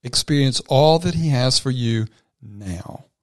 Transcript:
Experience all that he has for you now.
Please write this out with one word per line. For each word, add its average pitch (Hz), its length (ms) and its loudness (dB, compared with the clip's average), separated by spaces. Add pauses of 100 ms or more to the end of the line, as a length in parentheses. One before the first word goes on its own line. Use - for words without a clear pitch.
Experience 139 640 0
all 151 300 6
that 175 160 -2
he 165 140 0
has 127 300 2
for 131 120 -4
you 117 340 0 (360)
now. 101 640 -12 (180)